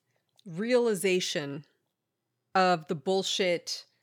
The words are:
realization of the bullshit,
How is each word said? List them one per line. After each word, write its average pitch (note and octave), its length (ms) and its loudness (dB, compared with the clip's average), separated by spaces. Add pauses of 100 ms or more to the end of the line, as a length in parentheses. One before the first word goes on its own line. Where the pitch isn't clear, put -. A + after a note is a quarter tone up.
(460)
realization F#3 1160 0 (920)
of F3+ 340 4
the F#3 60 -4
bullshit, F3+ 920 -2 (160)